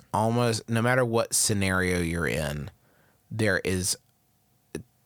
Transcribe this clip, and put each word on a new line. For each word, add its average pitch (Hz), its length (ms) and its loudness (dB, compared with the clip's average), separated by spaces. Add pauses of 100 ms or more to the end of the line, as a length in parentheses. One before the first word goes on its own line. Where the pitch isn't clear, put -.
(120)
almost, 117 560 0
no 113 140 0
matter 127 240 2
what 113 300 0
scenario 92 640 2
you're 85 260 -2
in, 73 460 -4 (580)
there 107 340 0
is 92 320 -2 (1120)